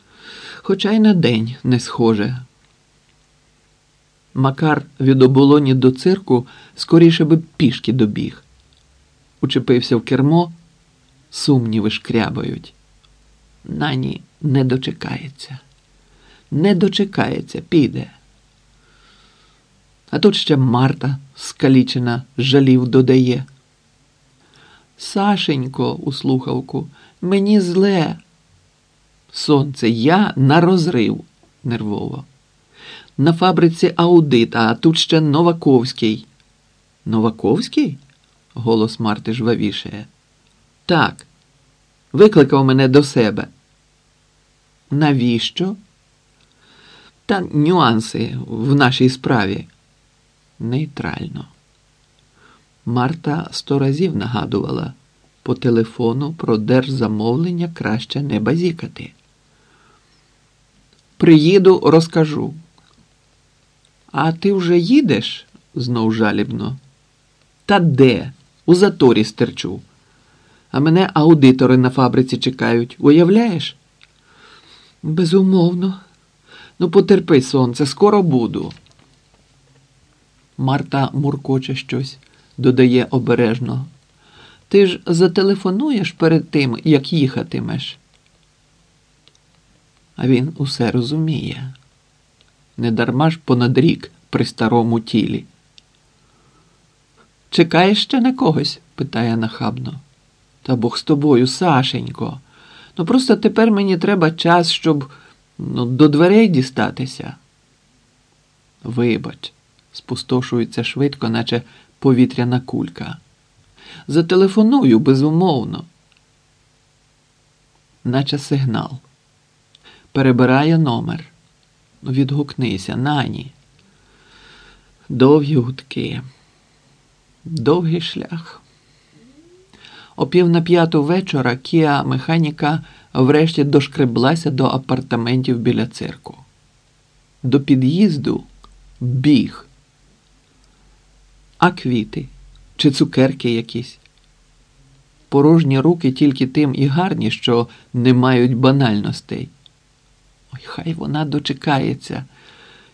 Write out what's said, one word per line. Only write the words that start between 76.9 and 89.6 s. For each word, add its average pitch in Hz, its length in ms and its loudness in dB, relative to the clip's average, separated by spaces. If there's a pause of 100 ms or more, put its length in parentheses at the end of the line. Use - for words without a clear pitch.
потерпи, 175 520 4
сонце, 131 440 0
скоро 202 360 2
буду». 120 500 -2 (1900)
Марта 135 540 -4
муркоче 135 640 -4
щось, 131 440 -8 (400)
додає 123 520 4
обережно: 120 760 -2 (840)
«Ти 202 180 4
ж 175 200 -4
зателефонуєш 190 1080 0
перед 160 380 0
тим, 131 340 0
як 151 280 2
їхатимеш?» 127 840 -4 (2250)